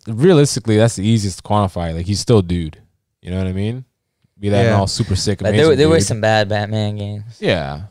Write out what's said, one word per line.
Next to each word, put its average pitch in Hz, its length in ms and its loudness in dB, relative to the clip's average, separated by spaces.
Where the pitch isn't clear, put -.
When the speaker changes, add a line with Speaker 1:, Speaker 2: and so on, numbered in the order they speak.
Speaker 1:
realistically, 135 720 2
that's 110 180 2
the 95 100 -4
easiest 104 320 0
to - 40 -20
quantify. 90 520 -2
Like, 90 120 -6
he's 98 140 -4
still 117 180 4
a 98 40 2
dude. 85 360 -4
You - 120 -14
know 92 60 -4
what 95 100 -4
I 92 40 -6
mean? 110 320 -6
Be 101 100 -6
that 101 160 2
Speaker 2:
Yeah. 113 140 2
Speaker 1:
all 98 80 2
super 104 280 -2
sick, 98 260 -2
Speaker 3:
Like, 110 100 -2
Speaker 1:
amazing 110 180 4
Speaker 3:
there, 147 80 4
there 147 120 4
were 160 100 4
Speaker 1:
dude. 101 80 0
Speaker 3:
some 110 140 -4
bad 107 280 2
Batman 104 480 -4
games. 104 420 -10
Speaker 1:
Yeah, 82 520 -4